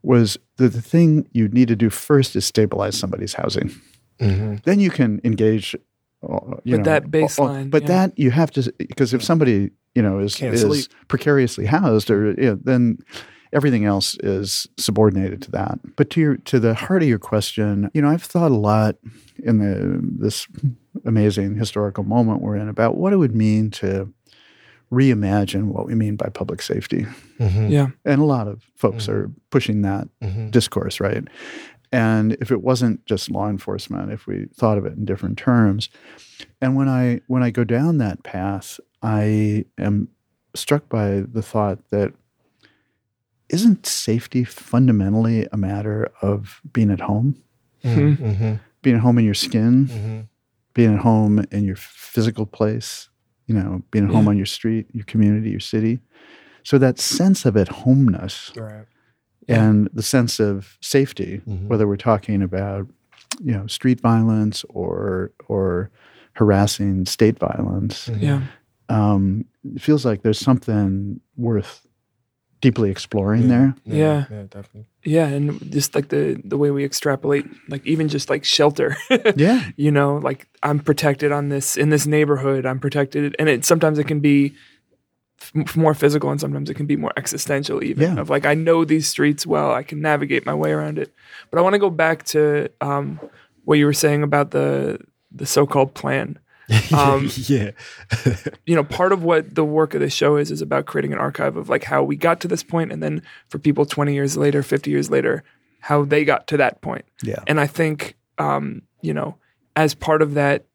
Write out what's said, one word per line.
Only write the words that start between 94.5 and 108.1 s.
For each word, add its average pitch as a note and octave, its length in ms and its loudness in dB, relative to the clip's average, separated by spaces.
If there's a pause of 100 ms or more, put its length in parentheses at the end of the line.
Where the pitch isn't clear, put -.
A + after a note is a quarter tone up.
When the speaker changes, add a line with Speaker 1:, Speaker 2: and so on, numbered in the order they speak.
Speaker 3:
the, C#3+ 460 -2 (340)
the B2+ 140 -12
so-called C#3 480 2
plan. C#3 460 -6 (280)
Speaker 2:
<laughs> A2 300 0
Speaker 3:
Um, C#3 380 2
Speaker 2:
Yeah. A#2+ 360 -2 (440)
<laughs> - 500 -4
Speaker 3:
you E3 100 0
know, D3 80 2
part F3+ 280 0
of F#3 120 0
what D#3+ 300 0
the D#3+ 100 0
work D3+ 300 0
of D3+ 80 -4
the C#3+ 80 -2
show C#3+ 280 0
is, D3 120 -2
is D3+ 140 -8
about C#3+ 240 -4
creating C#3+ 260 -4
an - 60 -6
archive C#3+ 380 -4
of, D#3+ 120 -10
like, - 140 -2
how C#3 180 -2
we C#3+ 140 -2
got E3+ 240 0
to F3 80 -8
this F3 160 -4
point, E3 280 -4
and D#3 120 -8
then D3+ 180 -4 (280)
for - 100 -10
people C#3+ 260 2
twenty C#3+ 300 -2
years C#3 200 -2
later, C#3+ 280 2
fifty C#3+ 260 -2
years D3 220 -2
later, C#3+ 320 0 (380)
how D3 240 2
they D3 200 2
got C#3+ 220 0
to D3+ 100 -2
that C3 240 0
point. - 240 -10 (160)
Speaker 1:
Yeah. - 240 -8
Speaker 3:
And D3+ 140 0
I C#3+ 80 2
think, D#3 480 -4 (240)